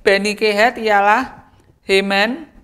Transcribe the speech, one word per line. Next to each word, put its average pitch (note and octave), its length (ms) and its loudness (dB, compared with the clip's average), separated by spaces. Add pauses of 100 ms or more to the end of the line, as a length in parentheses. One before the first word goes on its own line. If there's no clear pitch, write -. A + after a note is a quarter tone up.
Bani G3+ 320 0
Kehat A3 400 0
ialah G#3+ 720 -2 (400)
Heman, G3 560 0 (200)